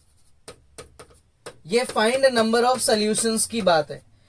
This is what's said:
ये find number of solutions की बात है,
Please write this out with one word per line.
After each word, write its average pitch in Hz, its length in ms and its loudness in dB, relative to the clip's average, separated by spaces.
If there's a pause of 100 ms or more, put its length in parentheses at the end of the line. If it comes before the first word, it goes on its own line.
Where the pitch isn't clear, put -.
(1700)
ये 233 200 0
find 254 460 0
number 226 320 2
of 247 180 0
solutions 220 640 0
की 226 160 -6
बात 165 280 2
है, 139 120 -14 (260)